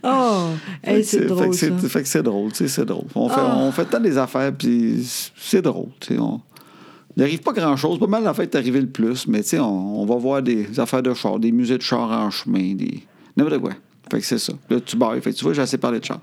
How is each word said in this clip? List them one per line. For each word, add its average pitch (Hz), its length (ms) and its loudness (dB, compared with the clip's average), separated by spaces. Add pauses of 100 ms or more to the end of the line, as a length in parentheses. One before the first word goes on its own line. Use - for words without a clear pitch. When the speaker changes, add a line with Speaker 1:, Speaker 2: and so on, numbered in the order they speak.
Speaker 1:
Oh, 240 440 2 (360)
Speaker 2:
Fait - 100 -2
Speaker 1:
hey, 214 80 6
Speaker 2:
que 208 40 0
Speaker 1:
c'est 208 100 0
Speaker 2:
c'est, - 60 4
fait - 60 0
Speaker 1:
drôle, 185 220 2
Speaker 2:
que 180 60 0
c'est, 185 120 2 (120)
Speaker 1:
ça. 156 80 0
Speaker 2:
fait 151 140 0
que 135 60 -6
c'est 156 140 2
drôle, 104 300 0
tu - 60 -10
sais, 139 100 0
c'est 135 160 0
drôle. - 200 -4 (100)
On 120 140 0
fait, - 100 0
Speaker 1:
Ah. - 200 2
Speaker 2:
on 135 140 2
fait 165 120 0
tant - 160 0
des 180 180 2
affaires, 135 380 0
puis 120 480 2 (320)
c'est - 260 0
drôle, 120 260 -2 (120)
tu - 140 -4
sais, 117 60 0
on... 113 200 -2 (760)
Il 131 60 4
arrive 156 180 0
pas 311 120 -2
grand-chose. 156 460 0
Pas 226 80 2
mal, 214 220 2
en 151 60 0
fait, 175 100 0
est - 120 -6
arrivé 127 240 2
le 131 60 0
plus, 123 400 -2
mais 107 160 2
tu - 80 -4
sais, - 80 2
on, 104 440 -2
on 101 40 0
va 113 100 2
voir 131 260 0
des 113 360 0
affaires 127 240 0
de 123 120 0
char, 104 260 -2
des 113 120 2
musées 123 260 2
de - 40 -6
char 117 280 0
en 107 200 0
chemin, 95 440 -2
des, - 280 -6 (340)
n'importe 147 240 2
quoi. - 120 -4 (380)
Fait 117 100 0
que - 60 -10
c'est 120 120 0
ça. - 140 -4 (180)
Là, 120 100 2
tu - 160 -6
bailles. 120 240 2
Fait - 120 -2
que - 40 -6
tu - 80 -8
vois, 165 80 2
j'ai 143 100 0
assez 127 160 -2
parlé 120 220 0
de - 40 -14
char. - 180 -8